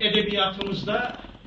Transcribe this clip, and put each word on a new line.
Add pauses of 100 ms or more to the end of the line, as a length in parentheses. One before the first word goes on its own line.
edebiyatımızda, (300)